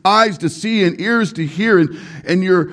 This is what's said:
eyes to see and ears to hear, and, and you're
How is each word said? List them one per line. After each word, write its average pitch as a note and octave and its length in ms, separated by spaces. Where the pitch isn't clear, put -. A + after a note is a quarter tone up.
eyes G#3 360
to E3 100
see G#3+ 360
and E3+ 140
ears A3 360
to E3 100
hear, F#3 340
and, D#3+ 120
and F3+ 160
you're F3+ 300